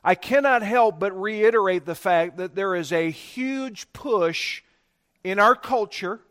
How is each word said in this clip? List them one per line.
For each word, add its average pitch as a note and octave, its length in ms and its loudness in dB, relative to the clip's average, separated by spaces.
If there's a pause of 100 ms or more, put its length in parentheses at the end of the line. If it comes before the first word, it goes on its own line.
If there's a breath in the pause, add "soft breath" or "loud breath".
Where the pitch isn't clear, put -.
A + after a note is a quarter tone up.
I F3+ 120 4
cannot B3+ 480 2
help G#3+ 360 2
but F#3+ 200 -4
reiterate G#3 680 2
the E3+ 80 -8
fact E3+ 420 0
that F#3 180 -8
there F#3+ 200 -2
is E3 180 -4
a E3 180 0
huge C4 840 -10
push F3+ 680 -2 (600)
in F#3+ 160 -2
our G#3 160 6
culture G#3+ 680 -4 (100)